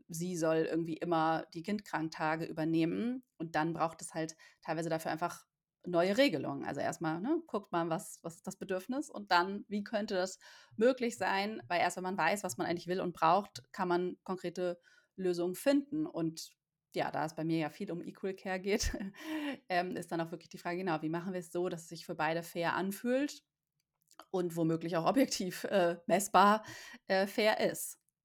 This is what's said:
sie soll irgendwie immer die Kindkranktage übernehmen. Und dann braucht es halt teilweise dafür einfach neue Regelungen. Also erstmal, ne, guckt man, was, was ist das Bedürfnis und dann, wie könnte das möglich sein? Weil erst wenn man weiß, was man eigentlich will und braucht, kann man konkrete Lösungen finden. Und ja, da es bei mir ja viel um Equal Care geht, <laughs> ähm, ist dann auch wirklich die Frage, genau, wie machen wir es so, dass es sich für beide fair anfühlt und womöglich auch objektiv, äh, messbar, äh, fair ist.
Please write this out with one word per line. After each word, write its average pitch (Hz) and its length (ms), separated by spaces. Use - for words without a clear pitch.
sie 175 300
soll 160 340
irgendwie 160 280
immer 165 560
die 165 100
Kindkranktage 160 800
übernehmen. 165 800
Und 165 180
dann 160 160
braucht 165 300
es - 120
halt 160 220
teilweise 160 300
dafür 160 200
einfach 170 340
neue 180 300
Regelungen. 147 480
Also 139 160
erstmal, 160 400
ne, 277 260
guckt 208 240
man, 170 200
was, - 320
was 165 140
ist - 100
das 190 100
Bedürfnis 196 540
und 208 200
dann, 190 380
wie 202 160
könnte 208 300
das 185 240
möglich 240 420
sein? 196 500
Weil 175 120
erst 180 180
wenn 185 60
man 185 120
weiß, 175 260
was 180 140
man 170 100
eigentlich 170 200
will 180 140
und 175 120
braucht, 175 500
kann 185 160
man 180 360
konkrete 180 560
Lösungen 180 380
finden. 277 520
Und 165 460
ja, 143 160
da 143 160
es 160 80
bei 160 100
mir 165 140
ja 151 100
viel 202 240
um 175 80
Equal 190 340
Care 185 260
geht, 202 360
<laughs> 294 360
ähm, 180 280
ist 170 140
dann 165 120
auch 165 80
wirklich 165 180
die 185 100
Frage, 175 200
genau, 160 240
wie 156 80
machen 175 240
wir 180 60
es 175 120
so, 180 160
dass 170 140
es - 60
sich 165 180
für 160 80
beide 160 280
fair 165 320
anfühlt 240 680
und 180 260
womöglich 165 400
auch 165 80
objektiv, 202 600
äh, 175 420
messbar, 202 580
äh, 196 180
fair 214 340
ist. - 380